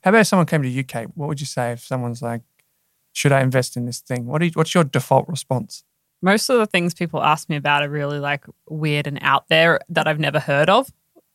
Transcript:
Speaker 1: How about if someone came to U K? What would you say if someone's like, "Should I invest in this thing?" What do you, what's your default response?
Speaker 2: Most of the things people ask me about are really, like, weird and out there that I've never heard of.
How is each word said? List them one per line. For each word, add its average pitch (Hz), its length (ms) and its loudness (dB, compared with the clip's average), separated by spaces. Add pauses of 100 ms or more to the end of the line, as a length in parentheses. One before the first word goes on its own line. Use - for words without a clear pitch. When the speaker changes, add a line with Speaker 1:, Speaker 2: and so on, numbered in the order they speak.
Speaker 1:
How 190 80 2
about 220 100 6
if 202 80 4
someone 180 180 2
came 151 160 0
to 131 60 -2
U 127 160 -4
K? 120 300 -8
What 147 140 -8
would 147 120 -6
you 139 60 -10
say 120 260 -4
if 117 120 -10
someone's 120 380 -6
like, 117 200 -6 (680)
"Should 143 200 2
I 135 80 6
invest 127 360 0
in 120 100 -4
this 120 140 -10
thing?" 120 260 -8
What 147 120 -2
do 175 80 0
you, 160 80 -2
what's 156 200 0
your 175 100 4
default 131 440 0
response? - 540 -6 (400)
Speaker 2:
Most 196 260 2
of 254 100 4
the 214 80 2
things 175 280 -2
people 165 280 -6
ask 151 260 0
me 151 80 -2
about 143 260 0
are 143 80 -4
really, 147 300 -4
like, 143 260 -6 (220)
weird 151 380 -2
and 143 140 -8
out 139 280 0
there 165 400 4
that 165 180 0
I've 151 140 0
never 143 180 0
heard 147 320 2
of. 247 200 4 (440)